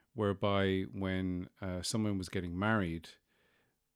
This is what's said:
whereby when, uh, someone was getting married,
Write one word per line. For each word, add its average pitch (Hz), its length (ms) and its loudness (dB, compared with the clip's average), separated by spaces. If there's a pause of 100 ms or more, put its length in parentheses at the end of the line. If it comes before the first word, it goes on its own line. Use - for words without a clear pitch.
(140)
whereby 98 800 2
when, 92 560 -2 (120)
uh, 90 220 -4
someone 107 360 0
was 92 100 -6
getting 87 280 -4
married, 95 520 0 (880)